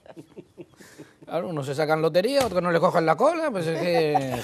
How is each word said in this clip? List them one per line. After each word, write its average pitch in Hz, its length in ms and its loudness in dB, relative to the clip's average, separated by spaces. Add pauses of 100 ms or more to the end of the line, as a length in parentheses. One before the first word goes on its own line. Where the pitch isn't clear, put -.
(1300)
Claro, 185 240 -6
unos 147 160 -6
se 143 80 -6
sacan 156 300 0
lotería, 208 420 2
otros 180 160 0
no 175 100 0
les 165 80 4
cojan 175 240 2
la 160 140 2
cola, 320 320 0
pues 190 160 -4
es 160 160 -2
que 151 640 0